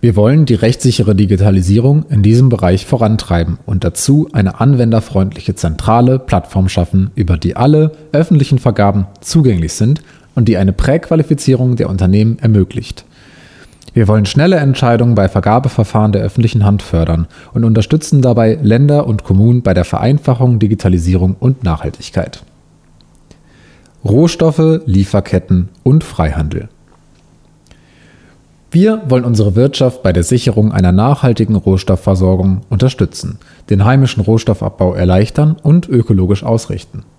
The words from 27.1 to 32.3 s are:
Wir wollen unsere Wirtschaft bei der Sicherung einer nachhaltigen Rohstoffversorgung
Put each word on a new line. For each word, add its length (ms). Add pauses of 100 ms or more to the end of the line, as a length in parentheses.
Wir 360
wollen 160
unsere 320
Wirtschaft 460
bei 100
der 120
Sicherung 480
einer 200
nachhaltigen 640
Rohstoffversorgung 1080 (100)